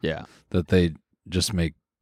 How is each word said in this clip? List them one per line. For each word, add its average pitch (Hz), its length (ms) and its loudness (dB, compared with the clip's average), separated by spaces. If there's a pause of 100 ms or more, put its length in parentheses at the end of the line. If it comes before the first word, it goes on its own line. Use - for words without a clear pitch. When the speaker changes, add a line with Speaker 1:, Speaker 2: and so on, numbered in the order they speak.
Speaker 1:
Yeah. 76 220 -4 (260)
Speaker 2:
That 90 180 0
they 87 260 4 (340)
just 90 260 -2
make 82 200 -2 (280)